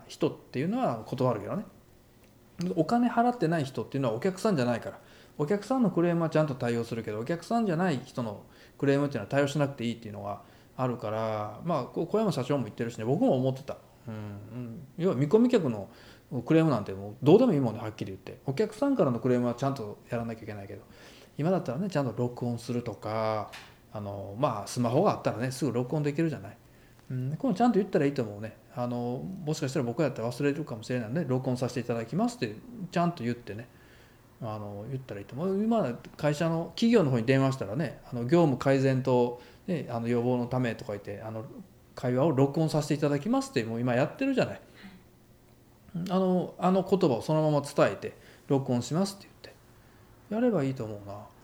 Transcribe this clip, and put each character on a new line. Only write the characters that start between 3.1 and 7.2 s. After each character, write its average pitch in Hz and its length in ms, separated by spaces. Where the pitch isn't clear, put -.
っ 240 40
て 160 120
な 170 100
い 135 60
人 117 180
っ - 20
て - 120
い - 20
う 139 40
の 120 60
は 110 60
お 117 60
客 185 180
さ 220 100
ん 190 60
じ 131 60
ゃ 120 40
な 120 120
い - 20
か 101 120
ら。 - 80
お 151 80
客 202 200
さ 262 120
ん 247 60
の 185 80
ク 170 120
レ 175 80
ー 170 40
ム 170 60
は 160 80
ち 156 100
ゃ 156 40
ん 151 40
と 131 80
対 120 220
応 117 80
す 120 100
る 113 80
け 107 80
ど、 107 80
お 117 60